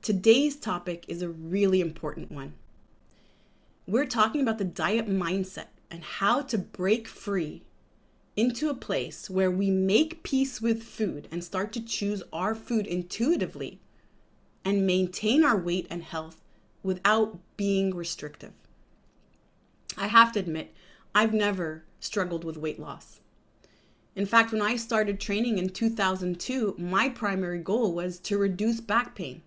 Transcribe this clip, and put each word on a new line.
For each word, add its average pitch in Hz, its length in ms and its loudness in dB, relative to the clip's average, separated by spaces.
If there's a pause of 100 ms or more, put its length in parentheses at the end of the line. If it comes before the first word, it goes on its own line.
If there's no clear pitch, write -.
Today's 233 540 6
topic 175 520 -4
is 170 140 -6
a 175 80 -2
really 185 520 2
important - 500 -6
one. 143 220 -10 (1300)
We're 233 200 2
talking 311 360 2
about 226 180 0
the 202 40 0
diet 185 440 0
mindset 185 600 0 (240)
and 165 120 -12
how 226 400 0
to 240 140 -2
break 190 500 0
free 170 560 -4 (720)
into 247 340 0
a 269 60 -2
place 151 540 -4
where 185 220 2
we 196 200 2
make 190 520 2
peace 269 380 -2
with 226 220 0
food 147 480 -6
and 175 120 -4
start 196 300 -4
to 226 100 -6
choose 202 480 -4
our 190 240 -2
food 226 320 -2
intuitively 175 920 -2 (840)
and 196 240 2
maintain 185 560 4
our 262 140 4
weight 175 320 -2
and 175 140 -8
health 160 400 -10 (380)
without 208 560 2 (200)
being 196 380 2
restrictive. 156 580 -10 (1400)
I 196 100 -2
have 226 260 6
to 214 60 2
admit, 160 340 -4 (400)
I've 214 200 4
never 185 500 0 (160)
struggled 175 440 -2
with 160 140 -6
weight 156 220 -4
loss. - 400 -14 (960)
In 196 120 -2
fact, 226 240 4
when 220 100 0
I 214 140 0
started 214 440 0
training 214 380 0
in 185 120 0
two 226 200 0
thousand 185 500 0
two, 254 380 -2
my 185 320 2
primary 190 480 -2
goal 190 360 0
was 175 260 -4
to - 180 -2
reduce 202 420 2
back 226 360 -2
pain. 147 320 -8